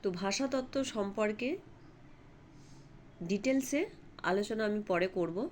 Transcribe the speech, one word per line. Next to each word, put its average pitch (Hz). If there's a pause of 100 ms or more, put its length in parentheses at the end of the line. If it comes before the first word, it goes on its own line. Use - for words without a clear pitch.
তো 214
ভাষাতত্ত্ব 254 (180)
সম্পর্কে 214 (1700)
ডিটেলসে 262 (420)
আলোচনা 208
আমি 208 (100)
পরে 180 (100)
করব 170 (140)